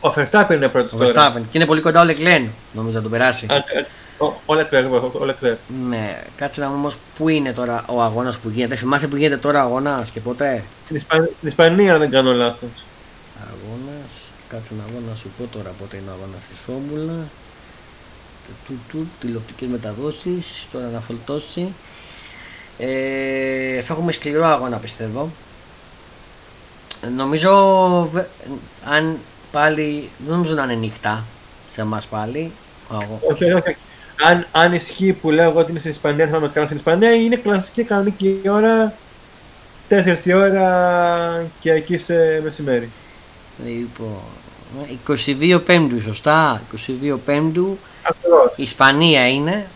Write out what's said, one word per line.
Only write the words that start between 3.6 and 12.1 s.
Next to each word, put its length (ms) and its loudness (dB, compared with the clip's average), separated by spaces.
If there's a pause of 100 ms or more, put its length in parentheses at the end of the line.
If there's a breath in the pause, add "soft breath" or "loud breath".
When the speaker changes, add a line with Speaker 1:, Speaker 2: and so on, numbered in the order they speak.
Speaker 1:
ο, 60 0
ο 300 -2
Leclerc, 60 2
ακριβώς, 420 0
ο, 120 -4
ο 140 -4
Leclerc. 280 -2 (320)
Speaker 2:
Ναι, 340 -6 (140)
κάτσε 240 -8
να 60 -4
δούμε 120 -4
όμως 180 -6 (220)
πού 100 0
είναι 240 0
τώρα 340 -4
ο 160 0
αγώνας 340 -2
που 120 -10
γίνεται. 280 -4
Θυμάσαι 300 -2
που 100 -4
γίνεται 200 2
τώρα 260 2
ο 40 2
αγώνας 440 -2
και 100 -10
πότε; 420 -4 (220)
Speaker 1:
Στην 120 -8
Ισπαν-, 400 0
στην 120 -8
Ισπανία, 440 6
αν 60 6
δεν 120 2